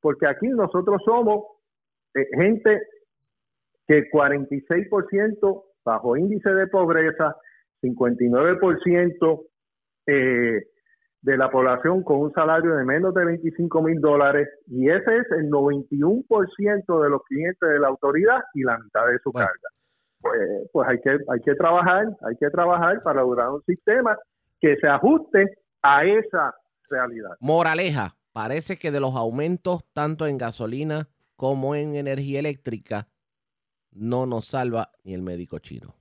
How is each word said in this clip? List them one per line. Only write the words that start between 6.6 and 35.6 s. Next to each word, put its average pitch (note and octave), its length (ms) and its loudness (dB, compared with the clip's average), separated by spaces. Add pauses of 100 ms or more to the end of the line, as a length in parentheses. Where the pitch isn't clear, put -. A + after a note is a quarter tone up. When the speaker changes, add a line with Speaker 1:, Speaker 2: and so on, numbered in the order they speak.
Speaker 1:
pobreza, D#3+ 680 0 (440)
cincuenta A#2+ 440 0
y A#2+ 40 2
nueve D3+ 280 4
por F3 260 0
ciento, F3 600 2 (640)
eh, A#2+ 560 0 (600)
de C3+ 160 0
la C3 120 2
población C3 520 0
con D3 180 0
un D3 140 -2
salario D#3+ 420 2
de C3+ 80 0
menos E3+ 300 0
de F3+ 100 2
veinticinco E3 580 -2
mil D#3+ 160 0
dólares, C#3+ 480 4 (200)
y B2+ 240 0
ese G3+ 300 2
es A#3 60 -4 (120)
el D3+ 100 -2
noventa C#3+ 420 0
y C#3+ 120 -2
uno G#3+ 260 2
por G3+ 260 2
ciento G3+ 460 0
de D3 80 4
los C#3 160 0
clientes E3 420 -4
de D3+ 120 2
la C#3+ 100 2
autoridad D3+ 520 2 (120)
y C#3 100 -6
la A#2+ 160 0
mitad A2+ 280 -2
de B2 160 0
su C3+ 100 -6
Speaker 2:
Bueno. A#2 140 0
Speaker 1:
carga. - 220 -8 (520)
Pues, - 200 -2 (320)
pues C3+ 160 0
hay B2 120 0
que, C#3 100 0
hay B2+ 320 -2
que C#3+ 120 2
trabajar, F3+ 520 2 (200)
hay A2+ 140 -6
que D3 100 0
trabajar F3 520 0
para C#3+ 180 0
lograr B2 300 0
un C#3+ 140 -8
sistema G#3+ 520 0 (420)
que D3 180 4
se D3+ 100 -2
ajuste D#3+ 600 4 (360)
a C#3+ 220 6
esa F#3+ 500 0 (340)
realidad. A#2+ 420 -6 (100)
Speaker 2:
Moraleja, D#3+ 760 -2 (160)
parece C#3 460 -8
que D#3+ 120 -6
de C#3+ 100 -2
los C3 140 -2
aumentos, D#3 680 -4 (100)
tanto D3+ 340 -4
en C#3 120 -4
gasolina C3 680 -6 (280)
como C3+ 380 -4
en D3 220 -6
energía C#3 420 -6
eléctrica, B2 680 -8 (840)
no A#2 320 -4
nos A#2+ 220 -6
salva B2 440 -6 (140)
ni F#2+ 80 -14
el F#2 80 -8
médico F2 380 -10
chino. - 420 -20